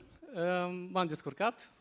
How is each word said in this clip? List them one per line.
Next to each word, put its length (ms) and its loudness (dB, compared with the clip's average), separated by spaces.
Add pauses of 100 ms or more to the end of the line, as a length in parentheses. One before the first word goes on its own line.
(360)
Eh, 560 0
m-am 160 4
descurcat 720 -2